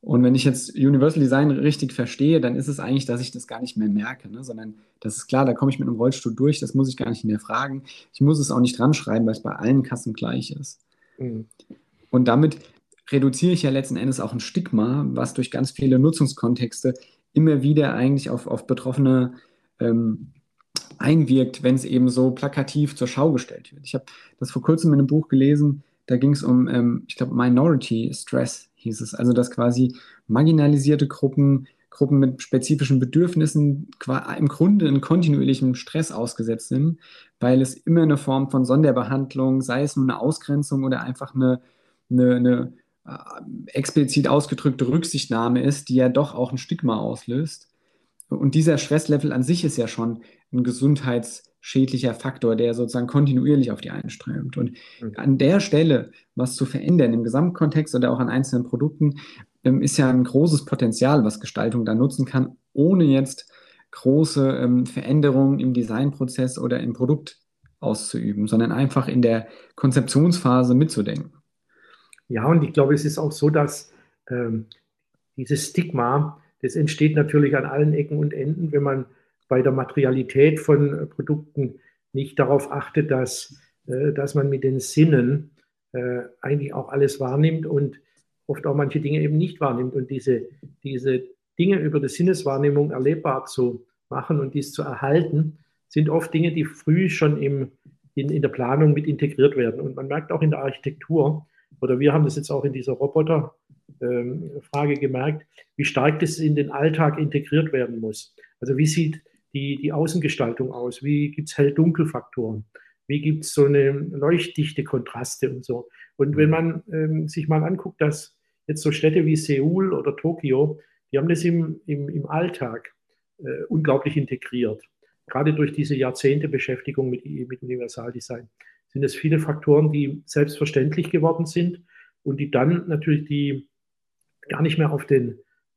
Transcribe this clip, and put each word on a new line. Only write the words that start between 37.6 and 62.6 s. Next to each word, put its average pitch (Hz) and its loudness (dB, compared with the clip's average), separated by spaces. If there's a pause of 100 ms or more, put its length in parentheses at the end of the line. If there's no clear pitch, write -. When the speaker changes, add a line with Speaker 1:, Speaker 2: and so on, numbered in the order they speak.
Speaker 1:
es 131 -2
immer 165 2
eine 151 4
Form 135 -2
von 131 2
Sonderbehandlung, 131 0
sei 127 -2
es 147 -2
nur 135 2
eine 127 -2
Ausgrenzung 143 -2
oder 127 -2
einfach 127 -10
eine, 127 2 (500)
eine, 123 4
eine, 123 2 (340)
äh, - -16
explizit 135 0
ausgedrückte 135 0
Rücksichtnahme 123 -2
ist, 143 -2
die 127 0
ja 127 6
doch 143 0
auch 123 -4
ein 131 -6
Stigma 127 -4
auslöst. 120 -6 (600)
Und 139 0
dieser 156 4
Stresslevel 151 0
an 127 -2
sich 170 -2
ist 143 -2
ja 120 -2
schon 113 -6 (300)
ein 123 0
gesundheitsschädlicher 131 -2
Faktor, 117 -2
der 117 0
sozusagen 120 -4
kontinuierlich 139 2
auf 107 -8
die - -12
einströmt. - -10
Und 127 -2 (280)
Speaker 2:
Mhm. 110 -10
Speaker 1:
an 135 2
der 156 4
Stelle 156 2 (220)
was 127 -4
zu - 0
verändern, 139 4
im 113 0
Gesamtkontext 151 0
oder 123 2
auch 123 -2
an 123 0
einzelnen 131 0
Produkten, 143 0 (480)
ähm, 131 4
ist 143 0
ja 135 4
ein 127 4
großes 147 2
Potenzial, 131 2
was 107 -2
Gestaltung 113 -4
da 110 -2
nutzen 139 0
kann, 131 -2 (160)